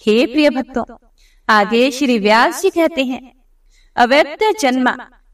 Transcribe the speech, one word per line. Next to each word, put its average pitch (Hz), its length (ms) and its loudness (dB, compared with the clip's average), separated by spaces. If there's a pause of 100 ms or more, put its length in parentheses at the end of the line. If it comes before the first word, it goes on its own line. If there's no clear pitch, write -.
हे 220 200 2
प्रिय 294 240 2
भक्तों, 262 460 -8 (540)
आगे 226 420 2
श्री 254 280 0
व्यास 233 420 2
जी 392 80 0
कहते 330 360 -2
हैं, 254 280 -10 (640)
"अव्यक्त 311 680 0
जन्मा 254 360 -2 (360)